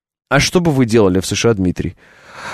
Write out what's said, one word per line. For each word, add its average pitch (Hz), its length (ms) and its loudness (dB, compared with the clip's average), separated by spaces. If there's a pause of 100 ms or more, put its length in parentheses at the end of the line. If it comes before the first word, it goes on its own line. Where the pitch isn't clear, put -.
(300)
А 135 100 2
что - 220 0
бы 170 100 0
вы 131 140 2
делали 104 340 2
в 92 60 -4
С - 100 -6
Ш 117 140 0
А, 117 60 2
Дмитрий? 90 400 -4 (580)